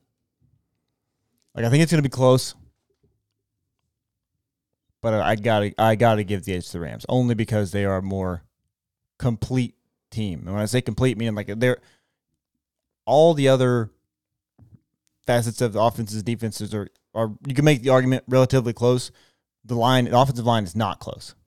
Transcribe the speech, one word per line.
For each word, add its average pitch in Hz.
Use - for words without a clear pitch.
Like, 117
I 117
think 147
it's 165
gonna 156
be 139
close. 127
But 113
I, 98
I 110
gotta, 104
I 113
gotta 107
give 92
the 95
edge 87
to -
the 87
Rams, 62
only 123
because 107
they 101
are 95
a 92
more 95
complete 123
team. 101
And 90
when 104
I 107
say 123
complete, 123
meaning, 113
like, 104
they're, 123
all 156
the 139
other 123
facets 120
of 113
the 104
offenses, 110
defenses 107
are, 101
are, 110
you 139
can 143
make 147
the 131
argument 127
relatively 127
close. 123
The 120
line, 123
the 120
offensive 127
line 113
is 90
not 104
close. -